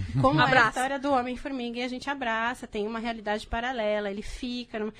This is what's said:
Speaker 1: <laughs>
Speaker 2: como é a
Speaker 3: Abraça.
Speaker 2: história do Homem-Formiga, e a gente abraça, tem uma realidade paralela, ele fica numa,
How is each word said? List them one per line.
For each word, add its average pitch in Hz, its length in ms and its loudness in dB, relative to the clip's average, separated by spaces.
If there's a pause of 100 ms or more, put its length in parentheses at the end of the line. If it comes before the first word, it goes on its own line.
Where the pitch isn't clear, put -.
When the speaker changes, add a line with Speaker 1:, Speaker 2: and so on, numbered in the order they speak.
Speaker 1:
<laughs> - 140 -2
Speaker 2:
como 269 200 6
é 247 40 6
a 254 40 6
Speaker 3:
Abraça. 254 220 8
Speaker 2:
história 269 300 0
do 285 120 0
Homem-Formiga, 247 680 -2
e 247 40 -2
a 254 40 -2
gente 247 220 -6
abraça, 240 560 -2
tem 208 220 -4
uma 226 120 -4
realidade 214 480 -4
paralela, 220 600 0
ele 202 140 -6
fica 240 560 -6
numa, 214 200 -4